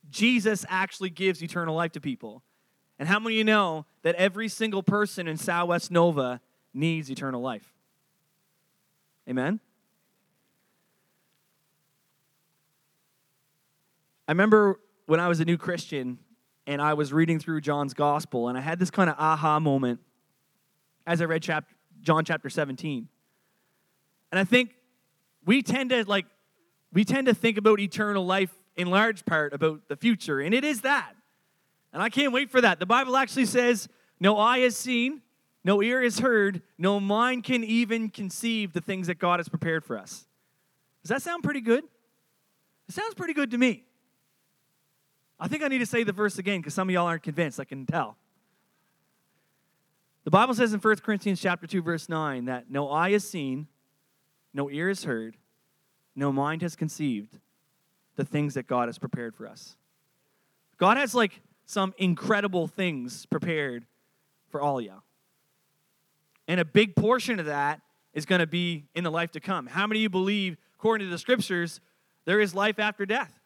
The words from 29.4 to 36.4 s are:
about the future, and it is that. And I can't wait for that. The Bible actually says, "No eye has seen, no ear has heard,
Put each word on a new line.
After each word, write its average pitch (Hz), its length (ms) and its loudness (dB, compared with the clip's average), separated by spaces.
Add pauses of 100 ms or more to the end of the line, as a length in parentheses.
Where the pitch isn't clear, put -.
about 156 360 -2
the 143 80 -6
future, 175 420 0
and 156 140 0
it 262 100 2
is 285 180 -2
that. 254 320 -2 (800)
And 151 100 -6
I 220 80 0
can't 269 220 0
wait 254 180 -2
for 254 120 4
that. 196 180 4
The 185 60 -4
Bible 254 320 2
actually 269 280 0
says, 240 440 0 (300)
"No 202 180 4
eye 233 220 4
has 247 180 4
seen, 254 460 -2 (400)
no 202 180 4
ear 247 200 2
has 240 180 0
heard, 208 420 2 (160)